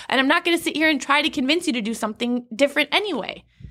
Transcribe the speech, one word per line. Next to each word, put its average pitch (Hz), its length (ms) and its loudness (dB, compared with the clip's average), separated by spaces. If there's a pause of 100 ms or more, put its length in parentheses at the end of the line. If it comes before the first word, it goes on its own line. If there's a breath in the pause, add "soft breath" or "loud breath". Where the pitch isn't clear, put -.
And 254 100 4
I'm 269 80 2
not 339 160 4
gonna 339 140 2
sit 330 180 -4
here 311 140 2
and 294 120 0
try 285 200 2
to 294 80 -2
convince 294 380 0
you 262 60 0
to 247 80 -2
do 220 120 -4
something 240 600 -4
different 277 380 0
anyway. 359 540 -4 (260 loud breath)